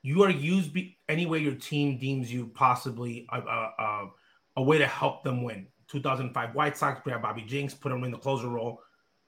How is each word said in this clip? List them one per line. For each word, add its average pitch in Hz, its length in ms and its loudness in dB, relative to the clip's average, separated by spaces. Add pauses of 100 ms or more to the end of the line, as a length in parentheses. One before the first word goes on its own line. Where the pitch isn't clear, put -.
you 151 200 6
are 196 80 8
used 156 440 2
be-, - 240 -4 (100)
any 160 160 2
way 160 140 0
your 147 160 0
team 143 420 0
deems 131 340 -2
you 120 180 -4
possibly 120 840 0
a, 123 80 -4
a, 113 380 -4
a, 104 320 -4 (480)
a 135 40 2
way 147 140 6
to 143 100 6
help - 380 -2
them 123 180 -2
win. 110 260 -8 (200)
Two 139 140 -4
thousand 131 320 -2
five 117 200 -4
White 147 220 0
Sox, 139 260 0
grab 120 200 -4
Bobby 110 180 -2
Jenks, 135 320 -4
put - 180 -6
him 123 140 -2
in 127 60 -4
the 120 80 -8
closer 131 280 -2
role. 117 360 -4 (460)